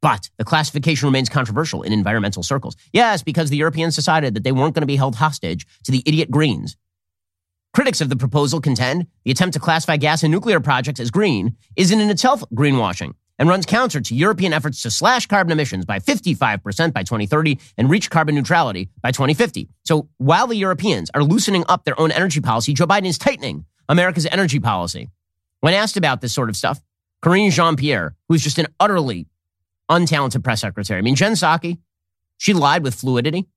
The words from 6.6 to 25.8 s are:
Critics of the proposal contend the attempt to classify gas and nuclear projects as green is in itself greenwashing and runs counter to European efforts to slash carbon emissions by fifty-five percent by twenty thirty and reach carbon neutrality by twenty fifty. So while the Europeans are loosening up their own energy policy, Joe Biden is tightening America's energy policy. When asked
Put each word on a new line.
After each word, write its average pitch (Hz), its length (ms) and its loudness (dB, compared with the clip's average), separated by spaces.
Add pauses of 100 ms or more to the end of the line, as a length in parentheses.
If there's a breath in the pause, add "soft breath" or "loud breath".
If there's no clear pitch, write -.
Critics 254 280 2
of 147 80 -2
the 139 60 -2
proposal 135 440 0
contend 135 480 -2 (180)
the 127 60 -2
attempt 180 220 0
to 151 60 -4
classify 156 380 0
gas 151 260 2
and 156 80 4
nuclear 190 280 2
projects 131 400 -2
as 117 120 -4
green 117 440 0 (200 soft breath)
is 185 160 4
in 220 80 4 (100)
itself 254 340 0 (100)
greenwashing 113 600 0 (260)
and 143 80 4
runs 180 180 2
counter 226 360 0
to 110 120 -6
European 175 400 0
efforts 151 280 -4
to 113 100 -6
slash 233 360 2
carbon 190 240 2
emissions 127 340 -2
by 98 140 -4
fifty-five 123 640 0
percent 151 300 -2
by 98 100 -4
twenty 104 240 -4
thirty 151 320 0 (180 loud breath)
and 123 120 2
reach 185 200 2
carbon 156 260 0
neutrality 123 540 0 (120)
by 123 100 -2
twenty 135 220 0
fifty. - 360 -2 (160)
So 151 320 0
while 170 300 2
the 233 80 -2
Europeans 185 580 -2
are 143 100 2
loosening 180 460 2
up - 160 2
their 143 140 -2
own 156 120 2
energy 156 300 0
policy, 117 320 0
Joe 170 140 2
Biden 190 200 2
is 170 120 -4
tightening 107 460 -4 (220)
America's 175 440 2
energy 151 280 0
policy. 90 500 -4 (500)
When 160 140 2
asked 208 220 0